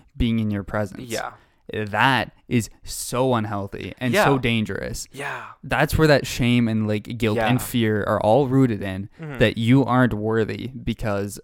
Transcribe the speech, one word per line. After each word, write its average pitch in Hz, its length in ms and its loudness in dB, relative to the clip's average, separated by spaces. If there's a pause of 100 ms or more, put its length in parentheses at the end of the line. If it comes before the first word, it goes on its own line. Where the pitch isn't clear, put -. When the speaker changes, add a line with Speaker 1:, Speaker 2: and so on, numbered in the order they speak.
(180)
Speaker 1:
being 113 200 2
in 107 120 0
your 101 140 -4
presence. 107 440 -6
Speaker 2:
Yeah. - 240 -6 (400)
Speaker 1:
That 107 600 0 (160)
is 117 200 0 (140)
so 127 520 -2
unhealthy 101 640 -6
and 123 140 -2
so 139 220 4
Speaker 2:
Yeah. 131 60 0
Speaker 1:
dangerous. 113 720 -2
Speaker 2:
Yeah. - 320 -10 (180)
Speaker 1:
That's 139 340 0
where 156 120 6
that 143 180 4
shame 120 400 2
and, 110 220 0
like, 107 280 -4
guilt 110 220 0
and 113 220 2
Speaker 2:
Yeah. - 40 -8
Speaker 1:
fear 107 380 0
are 107 180 0
all 120 280 4
rooted 123 340 2
in, 98 260 -6 (120)
Speaker 2:
Mm-hmm. 147 180 -12
Speaker 1:
that 110 180 2
you 120 280 4
aren't 123 300 2
worthy 110 580 -2 (100)
because 104 600 -4